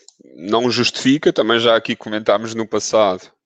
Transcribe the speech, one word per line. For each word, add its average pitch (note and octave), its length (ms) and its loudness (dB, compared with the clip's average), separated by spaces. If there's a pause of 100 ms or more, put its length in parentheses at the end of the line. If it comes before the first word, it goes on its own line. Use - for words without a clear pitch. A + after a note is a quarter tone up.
(360)
não A2 340 -2
justifica. C3 600 0
Também A#2 280 0
já A#2 160 4
aqui A2+ 180 -2
comentámos A2 600 -4
no A2+ 120 -6
passado G#2 640 0 (160)